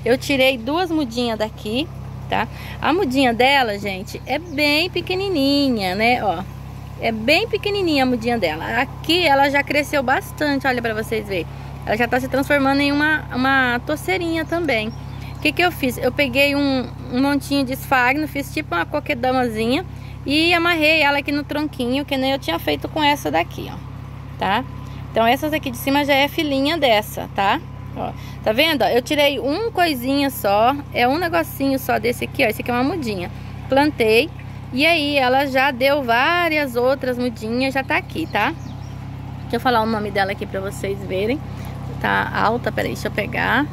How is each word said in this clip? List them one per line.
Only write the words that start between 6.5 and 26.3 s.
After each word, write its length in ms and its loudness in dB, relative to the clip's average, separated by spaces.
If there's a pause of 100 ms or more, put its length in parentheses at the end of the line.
é 120 0
bem 360 2
pequenininha 560 0
a 20 2
mudinha 320 0
dela. 420 -2
Aqui 440 0
ela 240 6
já 140 2
cresceu 400 0
bastante, 640 0
olha 160 0
pra 120 -2
vocês 320 -4
verem. 200 -2 (380)
Ela 120 0
já 100 4
tá 140 2
se 80 -4
transformando 520 2
em 120 2
uma, 320 2 (100)
uma 500 2
toceirinha 600 -2
também. 440 -2 (480)
O 60 -12
que 100 2
que 100 0
eu 100 4
fiz? 260 -2
Eu 140 0
peguei 420 2
um, 340 0 (240)
um 80 0
montinho 440 2
de 80 -4
esfagno, 560 2
fiz 260 -6
tipo 200 -4
uma 120 0
coquedamazinha 1000 0 (400)
e 300 4
amarrei 480 4
ela 160 4
aqui 140 -2
no 100 0
tronquinho, 640 -2
que 120 -2
nem 140 2
eu 80 0
tinha 220 -4
feito 280 -2
com 140 -2
essa 260 2
daqui, 440 -2
ó, 40 -12 (640)
tá? 260 0 (460)
Então 160 4
essas 260 2
aqui 200 -2
de 40 -8
cima 280 0
já 100 4
é 140 4
filhinha 500 0